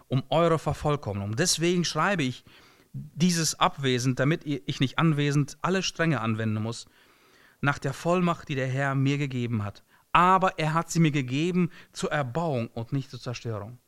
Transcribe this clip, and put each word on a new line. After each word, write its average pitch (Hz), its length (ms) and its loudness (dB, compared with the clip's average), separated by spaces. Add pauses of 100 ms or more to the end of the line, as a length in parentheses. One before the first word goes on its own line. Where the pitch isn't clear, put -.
um 131 220 0
eure 165 280 4
Vervollkommnung. 110 760 -2
Deswegen 175 480 0
schreibe 165 400 0
ich 127 220 -6 (480)
dieses 165 680 0
abwesend, 131 600 2
damit 147 260 0
ihr, 147 200 -4
ich - 140 -6
nicht 131 180 0
anwesend 147 640 2
alle 185 220 0
Strenge 160 380 0
anwenden 110 420 -2
muss, 117 240 -8 (720)
nach 139 180 -2
der 131 160 -4
Vollmacht, 170 540 0
die 147 80 -4
der 131 120 -2
Herr 135 280 -2
mir 135 220 2
gegeben 123 460 -2
hat. 101 200 -10 (280)
Aber 180 480 6
er 156 140 0
hat 165 160 -2
sie 165 100 0
mir 160 120 6
gegeben 151 580 0 (220)
zur - 200 -6
Erbauung 143 580 -2
und - 240 -8
nicht 139 180 -4
zur 123 80 -14
Zerstörung. 113 580 -8 (100)